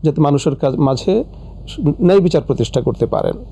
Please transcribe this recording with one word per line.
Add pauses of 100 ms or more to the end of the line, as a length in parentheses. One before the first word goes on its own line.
যাতে
মানুষের
কাজ,
মাঝে (760)
ন্যায়
বিচার
প্রতিষ্ঠা
করতে
পারেন। (180)